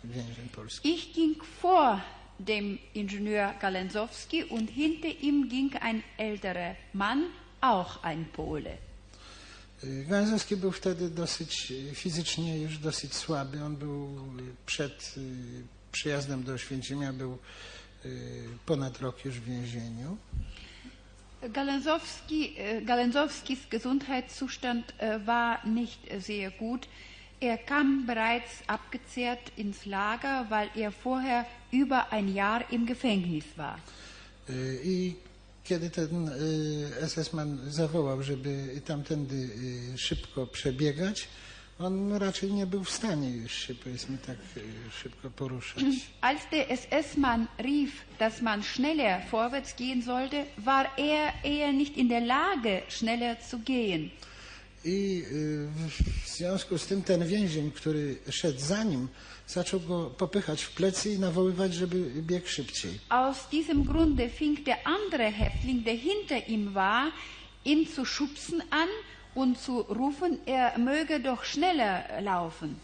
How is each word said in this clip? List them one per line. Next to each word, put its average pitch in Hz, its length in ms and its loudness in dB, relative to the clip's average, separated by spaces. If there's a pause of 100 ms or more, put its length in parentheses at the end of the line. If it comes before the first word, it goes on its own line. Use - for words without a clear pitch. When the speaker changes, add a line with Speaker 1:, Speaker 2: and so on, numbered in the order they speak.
Speaker 1:
więzień 120 460 -8
polski. - 400 -4
Speaker 2:
Ich 330 240 -2
ging 311 300 4 (180)
vor 294 400 8 (380)
dem 202 380 0 (160)
Ingenieur 208 680 0
Galenzowski 202 840 -2
und 220 260 -2
hinter 311 380 0 (140)
ihm 285 280 4
ging 269 260 0
ein 226 280 0 (140)
älterer 190 580 -2 (180)
Mann, 214 300 2 (380)
auch 208 420 4
ein 160 220 -2
Pole. 151 520 -6 (1040)
Speaker 1:
Y, 135 260 -6
Galenzowski 208 480 4
był 185 140 2
wtedy 175 380 0
dosyć, 160 640 -4
y, 139 240 -8
fizycznie 165 680 -2
już 156 160 -4
dosyć 147 380 -4
słaby. 143 480 -2
On 151 120 -4
był, 143 320 -6 (320)
y, 127 160 -12 (100)
przed, - 520 -6
y, 123 760 -10
przyjazdem 139 520 -2
do 131 100 -6
Oświęcimia 135 600 -4
był, 131 240 -6 (680)
y, 123 380 -10 (220)
ponad 135 360 0
rok 127 240 -6
już 127 140 -6
w 117 40 -12
więzieniu. 120 720 -6 (1300)
Speaker 2:
Galenzowski, 277 1120 0
y, 208 220 -2
Galenzowskis 247 800 2 (100)
Gesundheitszustand, 254 1200 -2 (220)
y, 220 40 -2
war 233 480 2
nicht 226 320 0 (200)
sehr 196 320 -4
gut. 233 360 -4 (540)
Er 233 160 2
kam 277 480 4
bereits 233 460 2 (160)
abgezehrt 247 920 -4
ins 202 280 -6
Lager, 226 640 0
weil 208 260 2
er 208 160 0
vorher 254 540 0 (260)
über 262 400 4
ein 202 240 2
Jahr 208 360 2
im 233 140 2
Gefängnis 190 600 2 (120)
war. 156 220 -6 (720)
Speaker 1:
Y, 131 340 -4
i 180 320 0 (480)
kiedy 170 260 0
ten, 160 380 0
y, 151 640 0 (100)
S 160 160 -2
S 156 160 -2
man 147 260 -2 (100)
zawołał, 147 540 2
żeby 139 600 -4
tamtędy, 139 640 -2 (440)
y, 127 40 -8
szybko - 500 -2
przebiegać, 147 800 0 (520)
on 190 340 0
raczej 196 400 0
nie 202 120 2
był 190 180 0
w - 80 -6
stanie 151 380 0
już 117 240 -4
się, - 220 -6
powiedzmy 127 420 -8
tak, 127 200 -10 (200)
y, 113 40 -10 (400)
szybko 131 280 -10
poruszać. 127 540 -4 (220)
Speaker 2:
<clears throat> - 160 -10
Als 277 200 4 (100)
der 302 200 2
S-S-Mann 254 760 2 (120)
rief, 277 320 2 (280)
dass 220 220 2
man 214 220 2
schneller 247 580 4 (100)
vorwärts 240 440 0
gehen 254 260 0
sollte, 269 440 0 (120)
war 269 280 6 (120)
er 302 360 4 (100)
eher 294 300 2
nicht 285 240 2
in 247 120 6
der 233 120 4
Lage, 247 680 4
schneller 233 520 0 (100)
zu 247 100 -6
gehen. 214 520 2 (760)
Speaker 1:
I, 190 460 2
y, 151 360 -2
w, 156 580 0
w - 40 -10
związku 180 480 -2
z - 80 -4
tym 196 160 0
ten 175 260 4
więzień, 160 440 2
który 147 460 0 (120)
szedł 131 300 0
za 185 240 0
nim, 131 240 2 (400)
zaczął 180 320 0
go 170 300 0
popychać 175 540 0
w - 80 -8
plecy 185 420 2
i 196 60 0
nawoływać, 185 540 4
żeby 175 380 0 (100)
biegł 175 260 0
szybciej. 107 520 -4 (100)
Speaker 2:
Aus 262 280 4 (140)
diesem 294 320 4
Grunde 285 460 6
fing 294 340 0
der 254 220 2
andere 320 460 2
Häftling, 226 540 2
der 226 120 2
hinter 311 500 0
ihm 208 260 0
war, 214 380 4 (540)
ihn 302 300 6
zu 262 100 0
schubsen 294 640 -2
an 320 200 2 (460)
und 254 240 4
zu 247 220 -2
rufen, 277 640 0
er 254 340 4
möge 294 400 2
doch 247 260 -2
schneller 254 760 2
laufen. 170 640 -2